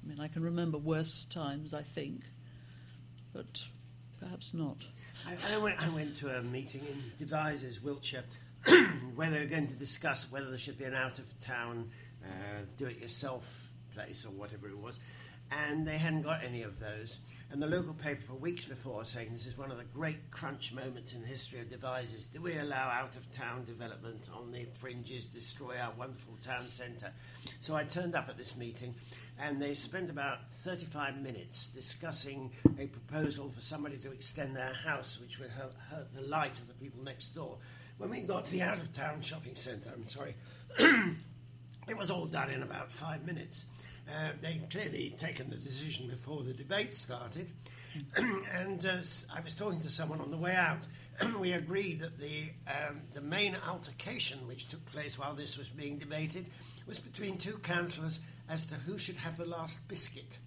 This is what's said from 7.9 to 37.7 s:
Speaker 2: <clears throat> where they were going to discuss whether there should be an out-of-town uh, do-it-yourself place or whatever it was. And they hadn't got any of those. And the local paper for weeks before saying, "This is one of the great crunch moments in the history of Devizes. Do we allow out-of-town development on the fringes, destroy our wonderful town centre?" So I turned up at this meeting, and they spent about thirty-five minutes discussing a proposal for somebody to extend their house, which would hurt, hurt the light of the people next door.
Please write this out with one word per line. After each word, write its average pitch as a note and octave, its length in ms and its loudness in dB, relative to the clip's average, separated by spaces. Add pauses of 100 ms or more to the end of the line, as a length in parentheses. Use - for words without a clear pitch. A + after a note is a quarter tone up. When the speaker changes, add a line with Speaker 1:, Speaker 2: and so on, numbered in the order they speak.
Speaker 2:
<clears throat> D#3+ 500 12
where D#3+ 140 4
they D3+ 100 4
were D3 60 2
going D3+ 220 2
to B2 80 -4
discuss C3+ 560 2
whether C3+ 180 -2
there C3 80 -2
should C3 220 -6
be C#3 60 -2
an C3 100 0
out-of-town A#2+ 920 0 (340)
uh, G2+ 380 -4 (160)
do-it-yourself B2 920 -4 (240)
place - 320 -6
or A2 40 -8
whatever G2+ 400 -6
it G2 80 -6
was. A2+ 220 -6 (540)
And D3+ 320 4
they D#3 120 2
hadn't D#3 240 6
got D#3 240 2
any B2 160 0
of G#2+ 180 -4
those. G#2+ 400 -4 (320)
And C#3+ 100 0
the D3+ 60 4
local E3 260 4
paper D3+ 280 0
for B2 140 -8
weeks F3 280 0
before A#2+ 400 -4
saying, A2+ 300 -4
"This A2+ 120 -6
is B2 120 -8
one C3+ 120 -6
of B2+ 80 -4
the A#2+ 60 -8
great D#3 480 -4
crunch C#3 400 -4
moments B2 400 -6
in B2 80 -6
the A#2 80 -6
history B2+ 320 -6
of A2+ 100 -8
Devizes. B2 560 -4
Do - 140 -12
we E3 180 0
allow C#3 300 2
out-of-town B2 760 -2
development A2+ 680 -8
on A#2+ 200 -8
the B2 100 -6 (160)
fringes, B2 480 -6
destroy B2 500 -4
our A#2+ 200 0
wonderful A#2+ 440 -8
town B2+ 280 -2
centre?" A#2+ 420 -6 (480)
So D#3 160 0
I D3+ 80 4
turned E3+ 320 0
up B2+ 140 2
at A2 80 -6
this A#2+ 180 -6
meeting, A#2 400 -6 (420)
and C#3+ 240 2
they C#3+ 120 2
spent F3 360 0
about C#3 440 0
thirty-five D3+ 680 -2
minutes - 460 -4
discussing C3+ 880 -4 (260)
a C#3 80 -2
proposal C#3+ 640 -2
for A#2 100 -8
somebody D3 380 -4
to C3 160 -8
extend C3+ 420 -4
their C3 180 -2
house, C3+ 460 -2
which A#2+ 180 -10
would C3 120 -8
hurt, C3 240 -6 (160)
hurt C3+ 240 -8
the C3+ 80 -6
light C#3 380 2
of A#2+ 100 -12
the B2 60 -14
people B2+ 280 -10
next C3+ 320 -8
door. D#3 220 -6 (400)